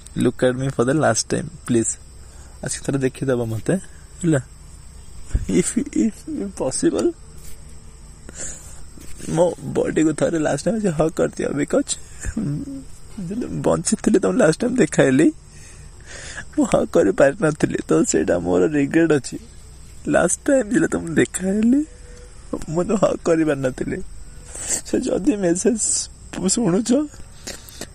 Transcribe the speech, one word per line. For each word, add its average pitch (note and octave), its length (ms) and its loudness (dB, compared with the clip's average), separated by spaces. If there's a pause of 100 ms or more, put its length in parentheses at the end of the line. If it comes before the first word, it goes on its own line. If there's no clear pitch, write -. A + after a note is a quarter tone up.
(180)
look B2 260 2
at B2+ 140 4
me C3+ 120 -2
for A#2+ 160 2
the C3 120 2
last A#2 320 2
time, B2 200 -2 (180)
please। A#2 240 2 (720)
ଆସିକି - 220 -6
ଥରେ C#3 120 0
ଦେଖିଦବ C3 480 0
ମତେ, A2 280 -2 (500)
ହେଲା? D#3 180 4 (1080)
If, - 280 2
if, - 380 0 (100)
if A3 320 -6
possible, G3 560 0 (2250)
ମୋ E3 160 4 (320)
ବଡିକୁ D#3 360 2
ଥରେ E3+ 260 0
ଲାଷ୍ଟ C#3+ 260 -2
ଟାଇମ୍ G#3+ 160 0
ସେ G3+ 80 2
ହଗ୍ D#3+ 240 2
କରିଦିଅ, - 400 -2
because D3 380 0 (1400)
ଯଦି A#3+ 160 -4 (160)
ବଞ୍ଚିଥିଲି E3 580 2
ତମକୁ F#3 180 2
ଲାଷ୍ଟ D#3+ 240 4
ଟାଇମ୍ B3+ 140 0
ଦେଖାଇଲି, D#3 520 6 (1300)
ମୁଁ D4 160 4
ହଗ୍ - 160 4
କରିପାରିନଥିଲି, D#3 880 4 (100)
ତ - 40 2 (100)
ସେଇଟା - 380 2
ମୋର F3+ 260 2
ରିଗ୍ରେଟ୍ D3+ 480 4
ଅଛି। - 240 -2 (680)
ଲାଷ୍ଟ D3 400 4
ଟାଇମ୍ C4 260 4
ଯେତେବେଳେ D#3+ 140 4
ତମକୁ E3+ 260 -4
ଦେଖାଇଲି, G#3+ 680 2 (880)
ମୁଁ E3 140 0
ତ G3 140 -2
ହଗ୍ - 280 2
କରିପାରିନଥିଲି। C#3+ 720 2 (880)
ସେ - 140 -2
ଯଦି B3+ 380 2
ମେସେଜ୍ F#3+ 480 2 (640)
ଶୁଣୁଛ, A3 420 2 (1040)